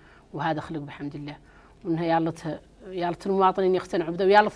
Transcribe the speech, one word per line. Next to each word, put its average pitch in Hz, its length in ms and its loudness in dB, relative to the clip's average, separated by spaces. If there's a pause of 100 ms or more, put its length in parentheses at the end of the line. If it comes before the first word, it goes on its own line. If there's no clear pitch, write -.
(340)
وهذا 151 260 -2
خلق 160 200 -8
بحمد 143 360 -12
الله. 147 220 -14 (480)
وأنها 165 200 -2
يلا 165 260 2
ت-، 160 300 -8 (260)
يلا 175 280 -4 (100)
المواطنين 190 500 4
يقتنعوا 170 360 -2
بده، 180 140 0
ويلا 208 300 6